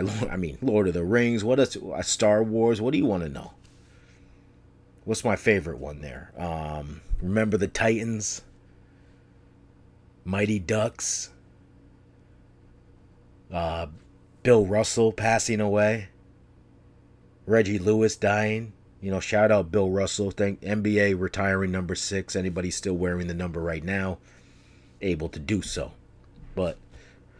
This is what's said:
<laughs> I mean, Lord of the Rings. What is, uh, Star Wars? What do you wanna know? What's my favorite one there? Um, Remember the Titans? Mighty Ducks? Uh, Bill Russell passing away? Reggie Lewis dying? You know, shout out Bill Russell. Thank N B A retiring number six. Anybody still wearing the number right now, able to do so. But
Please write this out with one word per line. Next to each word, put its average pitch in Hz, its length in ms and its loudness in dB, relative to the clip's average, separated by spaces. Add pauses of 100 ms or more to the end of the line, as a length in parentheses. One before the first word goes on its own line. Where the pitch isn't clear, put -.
(180)
<laughs> 113 140 -4
I 90 60 -4
mean, 82 240 -4
Lord 107 260 2
of 87 60 0
the 85 100 -2
Rings. 117 400 2
What 127 160 2
is, - 180 2
uh, 80 240 -8
Star 104 400 4
Wars? 113 400 2
What 123 120 0
do 160 40 2
you 185 80 2
wanna 90 240 0
know? - 240 -14 (1500)
What's 110 180 -4
my 110 120 2
favorite 82 440 2
one 71 220 -10
there? 65 360 -14
Um, 76 640 -6 (200)
Remember 107 360 0
the 95 100 0
Titans? 113 760 -2 (1800)
Mighty 104 340 0
Ducks? 107 680 -4 (2250)
Uh, 85 360 -4 (560)
Bill 117 220 6
Russell 110 460 2
passing 110 500 0
away? 104 480 2 (1400)
Reggie 104 340 4
Lewis 107 360 4
dying? 107 580 0 (280)
You 98 80 -6
know, 95 100 0
shout 107 320 4
out 92 200 4
Bill 95 180 2
Russell. 98 400 0
Thank 101 320 -2
N 104 200 -2
B 104 180 2
A 101 160 4
retiring 95 560 0
number 90 240 -2
six. - 400 -4
Anybody 92 340 -2
still 92 240 -4
wearing 90 340 -2
the 87 60 -4
number 85 260 -4
right 82 240 -4
now, 95 360 -4 (800)
able 82 280 -2
to - 100 -12
do 87 240 -2
so. - 300 -8 (600)
But 90 240 -2 (640)